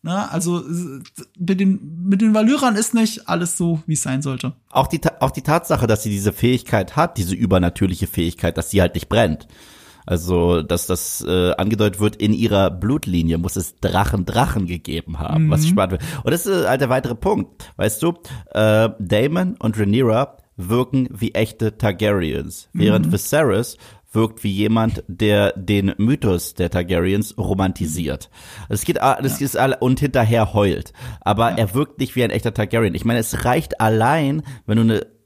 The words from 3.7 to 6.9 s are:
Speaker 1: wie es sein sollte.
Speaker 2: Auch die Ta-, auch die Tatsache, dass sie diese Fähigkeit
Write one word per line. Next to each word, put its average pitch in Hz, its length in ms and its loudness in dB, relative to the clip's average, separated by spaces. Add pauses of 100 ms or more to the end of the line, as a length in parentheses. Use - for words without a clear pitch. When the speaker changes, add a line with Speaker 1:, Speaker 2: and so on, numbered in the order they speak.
Speaker 1:
wie 160 80 0
es - 80 -2
sein 135 180 -2
sollte. 131 320 -6 (180)
Speaker 2:
Auch 135 160 0
die 165 140 -4
Ta-, - 200 -2
auch 131 100 2
die 135 120 -10
Tatsache, 151 440 0
dass 107 160 2
sie 107 80 -2
diese 101 220 0
Fähigkeit 120 640 0